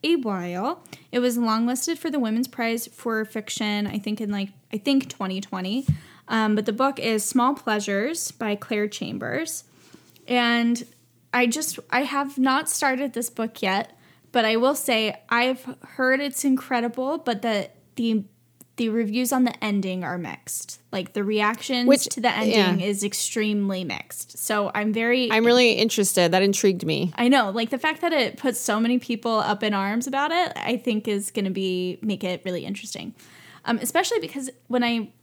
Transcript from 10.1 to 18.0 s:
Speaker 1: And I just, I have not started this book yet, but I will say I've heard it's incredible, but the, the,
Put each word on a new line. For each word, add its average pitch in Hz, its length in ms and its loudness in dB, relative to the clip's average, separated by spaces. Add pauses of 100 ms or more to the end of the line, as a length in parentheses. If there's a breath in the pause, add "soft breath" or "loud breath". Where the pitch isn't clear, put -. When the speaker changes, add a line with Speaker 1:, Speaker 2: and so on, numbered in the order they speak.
Speaker 1:
And 240 580 2 (480)
I 247 120 4
just, 277 320 -2 (140)
I 254 120 2
have 277 340 -4
not 262 320 2
started 262 440 0
this - 160 -4
book 226 320 -6
yet, 196 340 -2 (360 soft breath)
but 233 140 2
I 220 100 2
will 262 200 4
say 220 540 0
I've 254 460 0 (140)
heard 262 320 2
it's 285 240 -4
incredible, 262 760 0
but 240 220 -2
the, 220 280 -2 (260)
the, 220 280 0 (540)